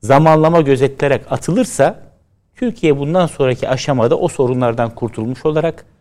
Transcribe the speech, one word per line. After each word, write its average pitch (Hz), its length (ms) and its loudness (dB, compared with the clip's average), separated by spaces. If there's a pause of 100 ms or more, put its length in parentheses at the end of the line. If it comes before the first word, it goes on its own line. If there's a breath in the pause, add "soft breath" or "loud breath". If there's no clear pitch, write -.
zamanlama 156 600 4
gözetilerek 135 720 0
atılırsa 165 680 -2 (540)
Türkiye 160 440 -2
bundan 160 280 0
sonraki 131 420 -2
aşamada 131 500 0
o 175 100 -2
sorunlardan 123 680 -2
kurtulmuş 117 520 -8
olarak 156 380 -4 (160)